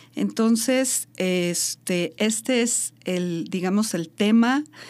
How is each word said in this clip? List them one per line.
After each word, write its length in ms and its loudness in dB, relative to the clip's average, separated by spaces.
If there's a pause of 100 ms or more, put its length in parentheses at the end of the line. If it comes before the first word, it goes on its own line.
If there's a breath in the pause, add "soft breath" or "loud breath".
(160 loud breath)
Entonces, 1040 0
este, 1000 -2
este 440 0
es 320 -2 (100)
el, 460 -2
digamos, 460 0
el 140 -4
tema. 540 4 (260 loud breath)